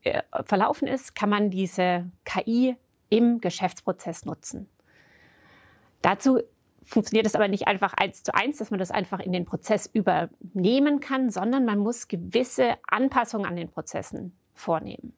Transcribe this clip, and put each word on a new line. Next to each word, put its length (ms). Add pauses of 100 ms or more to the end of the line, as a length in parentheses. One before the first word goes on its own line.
äh, 180 (220)
verlaufen 440
ist, 260
kann 140
man 220
diese 600 (140)
K 220
I 300 (340)
im 320
Geschäftsprozess 840
nutzen. 460 (1300)
Dazu 400 (440)
funktioniert 420
es 100
aber 100
nicht 220
einfach 260
eins 300
zu 100
eins, 240
dass 140
man 80
das 100
einfach 300
in 120
den 120
Prozess 420
übernehmen 1120
kann, 320
sondern 340
man 140
muss 300
gewisse 640 (140)
Anpassungen 580
an 80
den 160
Prozessen 680 (160)
vornehmen. 640